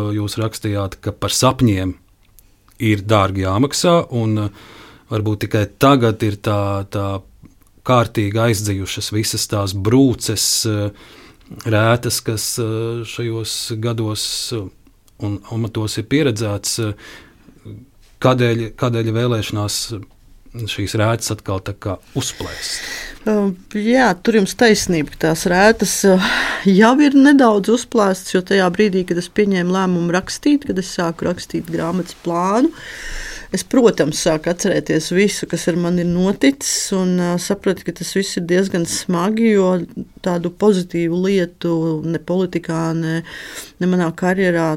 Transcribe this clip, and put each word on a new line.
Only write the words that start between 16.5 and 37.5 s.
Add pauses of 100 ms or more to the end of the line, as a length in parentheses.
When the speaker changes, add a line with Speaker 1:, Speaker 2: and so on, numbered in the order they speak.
Speaker 1:
kādēļ,
kādēļ
vēlēšanās (840)
šīs
rētas
atkal
tā
kā (160)
uzplēst? (380)
Speaker 2:
Ā, (360)
jā,
tur
jums
taisnība,
ka
tās
rētas,
ā, (480)
jau
ir
nedaudz
uzplēstas,
jo
tajā
brīdī,
kad
es
pieņēmu
lēmumu
rakstīt,
kad
es
sāku
rakstīt
grāmatas
plānu, (760)
es,
protams,
sāku
atcerēties
visu,
kas
ar
mani
ir
noticis, (200)
un,
ā,
sapratu,